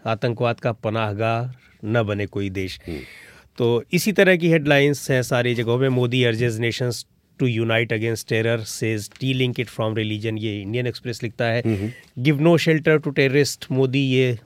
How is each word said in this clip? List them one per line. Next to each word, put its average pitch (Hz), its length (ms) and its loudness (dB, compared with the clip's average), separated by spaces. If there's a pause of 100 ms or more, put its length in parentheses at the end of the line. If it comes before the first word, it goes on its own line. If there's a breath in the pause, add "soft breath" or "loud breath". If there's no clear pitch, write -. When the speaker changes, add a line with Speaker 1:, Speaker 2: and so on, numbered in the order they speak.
Speaker 1:
आतंकवाद 117 520 -2
का 120 120 -2
पनाहगाह 113 1000 -4 (140)
न 113 180 2
बने 104 220 -2
कोई 101 240 -4
देश। 95 380 -6
Speaker 2:
हम्म। 80 120 -8 (580 loud breath)
Speaker 1:
तो 120 260 2 (100)
इसी 180 180 2
तरह 185 240 6
की 170 140 0
headlines 143 600 2
हैं 127 120 2
सारी 123 320 0
जगहों 117 220 0
में। 135 120 2
"मोदी 123 340 2
urges 113 360 0
nations 120 460 -4 (380)
to 131 60 2
unite 113 420 0
against 113 380 -4
terror, 117 300 0
says 110 500 -4
de-link 131 440 -2
it 117 120 -4
from 110 240 -4
religion", 107 500 -4
ये 104 220 -6
Indian 117 260 -4
Express 117 360 -8
लिखता 117 220 -4
है। 117 200 0
Speaker 2:
हम्म। 113 580 -4
Speaker 1:
"Give 151 240 4
no 170 200 4
shelter 156 400 2
to 135 100 -4
terrorist", 139 540 0
मोदी, 135 280 2
ये 127 460 2